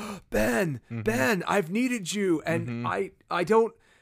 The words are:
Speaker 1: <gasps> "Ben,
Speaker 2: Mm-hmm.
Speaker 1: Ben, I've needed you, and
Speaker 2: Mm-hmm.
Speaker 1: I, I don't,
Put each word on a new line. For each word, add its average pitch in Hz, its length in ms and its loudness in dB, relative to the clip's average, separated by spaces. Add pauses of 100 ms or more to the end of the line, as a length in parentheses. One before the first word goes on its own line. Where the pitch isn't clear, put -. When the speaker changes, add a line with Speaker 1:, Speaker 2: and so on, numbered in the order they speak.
(100)
Speaker 1:
<gasps> 190 200 -14
"Ben, 214 500 2 (100)
Speaker 2:
Mm-hmm. 113 120 -6
Speaker 1:
Ben, 220 440 2
I've 175 240 0
needed 226 440 -2
you, 185 320 2
and 165 200 -2
Speaker 2:
Mm-hmm. 120 200 -6
Speaker 1:
I, 185 240 -2 (200)
I 175 140 0
don't, 220 300 4 (280)